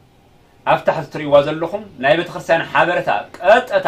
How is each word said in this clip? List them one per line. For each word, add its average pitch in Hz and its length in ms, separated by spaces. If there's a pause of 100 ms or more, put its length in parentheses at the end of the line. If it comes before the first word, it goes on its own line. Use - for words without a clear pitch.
(640)
ኣብ 147 160
ታሕቲ 147 260
ትርእይዋ 147 360
ዘለኹም 165 400 (140)
ናይ 135 180
ቤተ 175 140
ክርስቲያን 165 360
ሓበሬታ 165 440 (240)
ቀጥታ 202 540